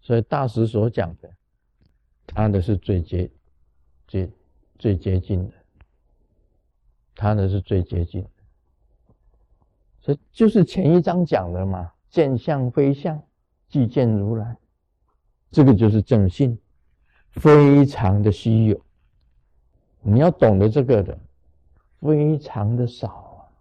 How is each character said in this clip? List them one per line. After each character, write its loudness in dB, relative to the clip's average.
所 -4
以 0
大 -4
师 -2
所 -2
讲 -6
的， -20
他 -4
的 0
是 -2
最 -4
接-， -6
最， -8
最 -2
接 -4
近 -6
的， -16
他 -2
的 -2
是 -4
最 -4
接 -6
近 -8
的。 -16
所 -4
以 -10
就 2
是 4
前 2
一 4
章 -2
讲 -2
的 -4
嘛， -8
见 0
相 -4
非 0
相， -8
即 0
见 0
如 -2
来， -10
这 2
个 6
就 2
是 0
正 0
信， -4
非 6
常 -2
的 2
稀 0
有。 0
你 2
要 4
懂 2
得 2
这 0
个 2
的， -10
非 0
常 -6
的 -4
少 -10
啊。 -20